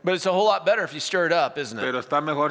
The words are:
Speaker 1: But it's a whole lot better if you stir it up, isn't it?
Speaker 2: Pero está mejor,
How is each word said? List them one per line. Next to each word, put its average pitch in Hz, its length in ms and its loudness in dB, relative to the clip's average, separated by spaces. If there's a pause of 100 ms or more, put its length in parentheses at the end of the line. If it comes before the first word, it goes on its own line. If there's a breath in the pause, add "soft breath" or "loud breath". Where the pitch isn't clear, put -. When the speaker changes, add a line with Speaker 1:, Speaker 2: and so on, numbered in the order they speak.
Speaker 1:
But 180 100 0
it's 185 140 -2
a 185 40 4
whole 190 140 2
lot 196 180 2
better 202 200 2
if 156 100 -6
you 151 60 -8
stir 180 260 0
it 165 80 2
up, 143 240 2
isn't 113 220 -6
it? - 20 -6
Speaker 2:
Pero 127 180 -2
está 143 240 -2
mejor, 151 280 0